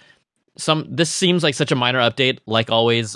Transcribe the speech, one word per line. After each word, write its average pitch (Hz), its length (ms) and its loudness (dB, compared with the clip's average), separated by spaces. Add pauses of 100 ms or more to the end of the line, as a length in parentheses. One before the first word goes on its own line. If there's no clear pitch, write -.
(580)
Some, 156 300 -2
this 160 220 -2
seems 180 320 0
like 151 120 0
such - 160 -4
a 151 60 2
minor 123 240 0
update. 123 460 2
Like 113 240 0
always, 117 460 2